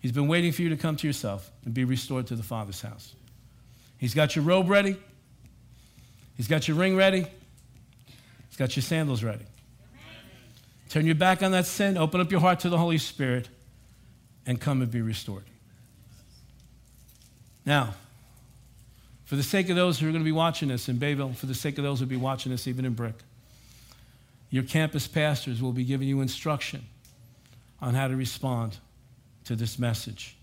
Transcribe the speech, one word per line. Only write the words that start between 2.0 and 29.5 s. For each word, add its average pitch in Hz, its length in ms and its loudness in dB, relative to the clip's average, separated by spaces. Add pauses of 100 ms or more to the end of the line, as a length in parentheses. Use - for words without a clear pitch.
to 123 80 -6
the 113 80 -6
Father's 104 380 -8
house. - 340 -16 (800)
He's 123 160 -2
got 151 220 4
your 151 80 2
robe 180 260 4
ready. 196 280 4 (1400)
He's 117 120 -4
got 156 200 2
your 156 80 2
ring 190 220 4
ready. 190 280 6 (1200)
He's - 80 -20
got 131 180 -2
your 135 80 0
sandals 143 400 0
ready. 110 220 -6 (1400)
Turn 156 160 2
your 165 100 4
back 185 260 4
on 190 100 4
that 180 140 4
sin. 196 320 0
Open 160 220 2
up 175 100 2
your 185 120 4
heart 180 200 6
to 180 80 0
the 175 80 2
Holy 165 200 2
Spirit 127 500 -2 (960)
and 123 140 -2
come 135 220 0
and 120 100 -2
be 117 100 -2
restored. 104 440 -6 (2250)
Now, 135 280 2 (1300)
for 143 120 -2
the 139 60 0
sake 190 260 0
of 175 60 2
those 175 240 4
who 156 100 0
are - 20 0
gonna 160 120 0
be 156 80 0
watching 160 360 0
this 127 220 -4
in 123 80 0
Bayville, 139 360 -2
for 120 120 -10
the 131 100 -4
sake 143 220 -4
of 143 60 -4
those 139 160 -2
who 135 60 -2
will 127 40 -6
be 127 80 -2
watching 131 340 -4
this 123 160 -4
even 127 160 -4
in 127 100 -2
Brick, 113 220 -6 (1300)
your 131 140 0
campus 156 440 0
pastors 143 540 -2
will 127 100 -2
be 127 140 -2
giving 135 220 -2
you 135 140 0
instruction 135 640 -4 (960)
on 123 140 0
how 135 120 2
to 131 80 -2
respond 120 640 -4 (680)
to 120 100 -4